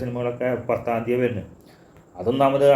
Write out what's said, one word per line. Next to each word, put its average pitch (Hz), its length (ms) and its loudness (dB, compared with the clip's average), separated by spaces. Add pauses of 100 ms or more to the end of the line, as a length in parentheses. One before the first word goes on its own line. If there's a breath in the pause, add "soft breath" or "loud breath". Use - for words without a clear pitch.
സിനിമകളൊക്കെ 120 480 -4 (200)
പത്താം 117 380 -2
തീയതി 120 160 0
വരുന്നത്. 101 240 -2 (720 loud breath)
അതൊന്നാമത് 135 460 2 (120)